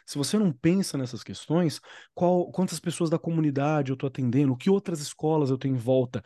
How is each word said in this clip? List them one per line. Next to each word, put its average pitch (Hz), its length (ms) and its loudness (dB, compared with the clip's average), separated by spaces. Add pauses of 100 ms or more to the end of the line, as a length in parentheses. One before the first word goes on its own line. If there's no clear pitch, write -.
Se - 140 -10
você 143 180 0
não 202 160 4
pensa 175 460 0
nessas 123 240 -6
questões, 151 580 -2 (320)
qual, 180 380 2
quantas 180 300 -2
pessoas 170 280 -2
da 160 100 0
comunidade 151 720 0
eu 135 60 -4
tô 135 120 -4
atendendo, 131 480 2
que 131 120 -4
outras 196 300 2
escolas 151 520 0
eu 135 60 0
tenho 135 200 -2
em - 20 0
volta, 127 480 0